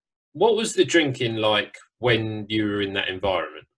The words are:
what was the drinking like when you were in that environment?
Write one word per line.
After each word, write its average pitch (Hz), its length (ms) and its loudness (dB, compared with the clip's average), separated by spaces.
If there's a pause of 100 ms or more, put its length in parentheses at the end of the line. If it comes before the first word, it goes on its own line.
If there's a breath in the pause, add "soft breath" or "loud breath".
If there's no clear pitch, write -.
(340)
what 202 220 4
was 220 180 -2
the 180 120 4
drinking 127 520 0
like 107 380 0 (240)
when 110 500 0
you 110 160 0
were 101 160 0
in 98 120 -4
that 95 160 -4
environment? 90 580 -4 (100)